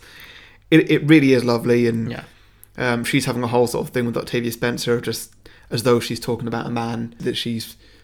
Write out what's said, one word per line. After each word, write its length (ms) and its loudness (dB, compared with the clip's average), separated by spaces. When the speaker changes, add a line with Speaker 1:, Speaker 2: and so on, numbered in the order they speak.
Speaker 1:
it, 200 6
it 180 2
really 240 8
is 120 4
lovely, 440 2
and 220 -2
Speaker 2:
Yeah. 140 -12
Speaker 1:
um, 280 -2
she's 200 0
having 180 -4
a 60 -2
whole 180 2
sort 200 -4
of 60 -14
thing 140 -2
with 100 -4
Octavia 360 -4
Spencer 420 -2
of 80 -2
just 320 -8
as 120 -4
though 160 4
she's 220 -4
talking 260 -6
about 200 -6
a 40 -8
man 480 -6
that 180 -4
she's 400 -8